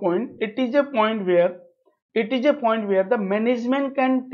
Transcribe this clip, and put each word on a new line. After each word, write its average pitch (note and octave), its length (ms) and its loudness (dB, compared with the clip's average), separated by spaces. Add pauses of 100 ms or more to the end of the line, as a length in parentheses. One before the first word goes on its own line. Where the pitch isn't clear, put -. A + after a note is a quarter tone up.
point? F#3+ 280 -2 (120)
It G#3+ 140 -6
is B3+ 160 -2
a C#4+ 100 4 (120)
point G#3+ 320 0
where, F3+ 240 4 (640)
it A3 160 -2
is B3+ 140 0
a C#4+ 100 6
point A3 340 -2
where F#3+ 220 2
the A#3 80 2 (120)
management B3 640 0
can C4 200 2 (160)